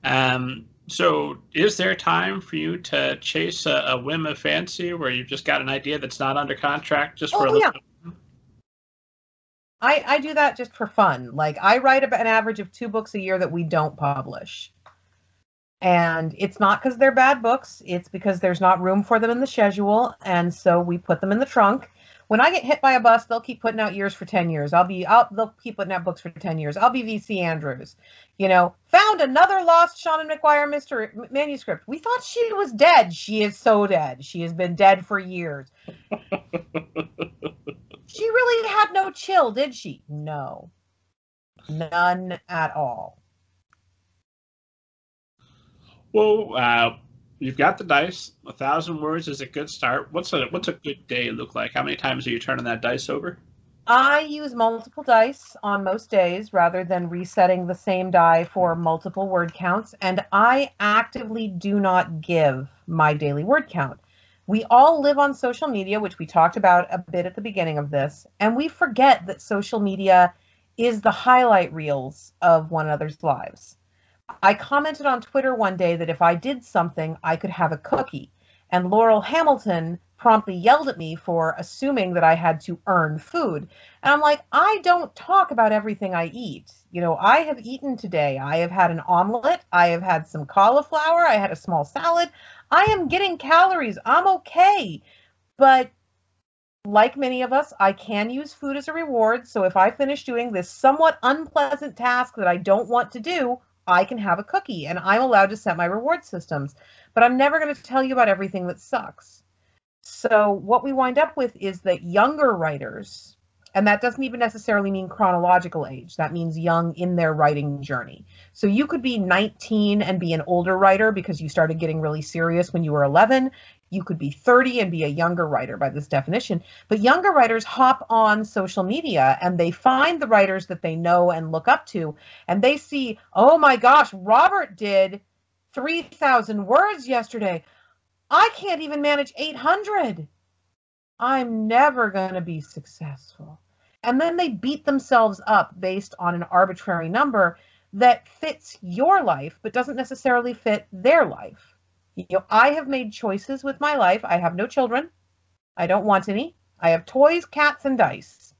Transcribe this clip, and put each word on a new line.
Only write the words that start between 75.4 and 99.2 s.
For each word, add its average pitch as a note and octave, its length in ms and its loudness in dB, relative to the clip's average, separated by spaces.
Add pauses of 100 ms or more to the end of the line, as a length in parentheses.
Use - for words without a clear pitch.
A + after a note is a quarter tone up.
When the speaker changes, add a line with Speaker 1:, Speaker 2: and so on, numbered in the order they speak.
Speaker 2:
one G3 220 -2
day E3+ 180 0
that E3 140 -6
if D#3+ 120 -2
I F3 140 4
did B3 280 -8
something, E3 600 -4
I E3 120 -2
could - 140 -8
have E3 220 -2
a D#3 60 -8
cookie. - 540 -6 (380)
And F3+ 200 -2
Laurel G#3+ 320 4
Hamilton G#3+ 800 -2 (180)
promptly G#3+ 380 2
yelled B3 320 2
at A#3 100 -8
me E3 180 -10
for E3 420 -2
assuming A3 560 -4
that E3+ 100 0
I E3 120 6
had E3 260 -2
to E3+ 240 -10
earn D#3+ 320 0
food. F3 500 -6 (360)
And C#4 100 4
I'm D4 80 2
like, D4 200 2 (100)
"I F#4+ 320 2
don't F4 320 0
talk F#4 360 2
about A3 200 2
everything G#3 420 -4
I E3+ 140 -2
eat. F3+ 440 -14 (200)
You F3 100 -6
know, E3 140 0
I A3 240 4
have D4 260 -6
eaten C4 320 -8
today. D3 400 -4
I C#3 200 -4
have F3 140 -2
had F3+ 200 2
an E3 80 -6
omelet. A3 640 0 (100)
I F3 160 4
have E3+ 160 -2
had E3 240 -2
some D3+ 180 -10
cauliflower. C#4 760 2
I D4 140 4
had G3 160 -2
a E3 40 -8
small D#3 300 -4
salad. E4+ 440 -2 (400)
I E4+ 220 6
am F#4 160 0
getting F#4 300 -2
calories. D#4+ 680 2
I'm E4 220 2
okay." F#4 760 2 (560)
But C4 320 6 (960)
like G#3+ 320 2
many B3+ 240 -4
of B3 100 -4
us, C#4+ 280 -2
I G3 140 2
can G#3 360 -6
use C#4+ 240 -10
food C#4 240 -8
as C#4+ 100 -10
a D#4 60 -10
reward. B3 540 -2